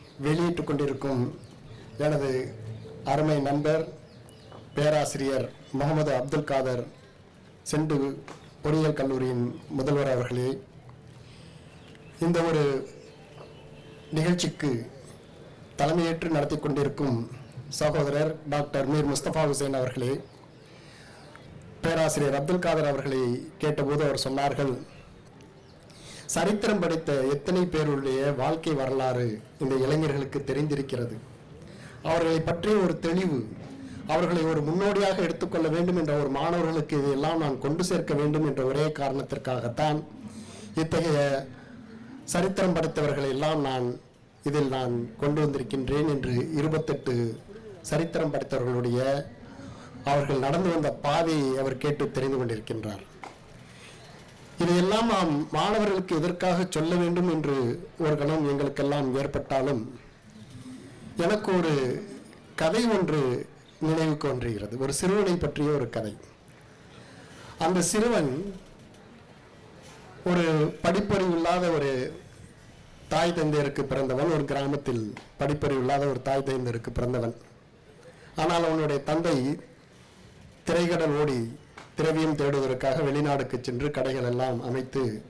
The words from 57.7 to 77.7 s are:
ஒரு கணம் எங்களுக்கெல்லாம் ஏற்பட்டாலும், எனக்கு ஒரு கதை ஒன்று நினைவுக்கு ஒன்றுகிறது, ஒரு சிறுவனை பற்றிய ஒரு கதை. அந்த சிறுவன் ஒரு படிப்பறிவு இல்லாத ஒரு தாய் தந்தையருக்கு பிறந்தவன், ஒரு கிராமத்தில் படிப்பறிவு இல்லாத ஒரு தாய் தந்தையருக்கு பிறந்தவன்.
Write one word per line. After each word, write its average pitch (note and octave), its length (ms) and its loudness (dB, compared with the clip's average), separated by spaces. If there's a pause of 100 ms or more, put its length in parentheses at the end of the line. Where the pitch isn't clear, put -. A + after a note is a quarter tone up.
ஒரு D#3 180 2
கணம் D3 320 2
எங்களுக்கெல்லாம் C#3 680 0
ஏற்பட்டாலும், C3+ 840 -2 (1160)
எனக்கு G3 400 2
ஒரு E3 160 4 (840)
கதை F#3 300 2
ஒன்று D3+ 640 2 (320)
நினைவுக்கு D#3 500 2
ஒன்றுகிறது, A#2 500 -4
ஒரு C3+ 140 0
சிறுவனை F#3 420 2
பற்றிய D3+ 340 0
ஒரு C3+ 200 0
கதை. G#2+ 260 -4 (1400)
அந்த F3 220 4
சிறுவன் F#3+ 720 2 (1700)
ஒரு E3 580 4
படிப்பறிவு F#3 520 2
இல்லாத E3+ 340 2
ஒரு C#3 520 0 (840)
தாய் E3+ 300 2
தந்தையருக்கு D3 460 0
பிறந்தவன், C3 480 0
ஒரு D3 140 2
கிராமத்தில் C3+ 680 -2 (260)
படிப்பறிவு D3 400 0
இல்லாத C#3 260 2
ஒரு B2+ 160 0
தாய் C3+ 280 0
தந்தையருக்கு A#2+ 420 -4
பிறந்தவன். A#2+ 440 -2 (1000)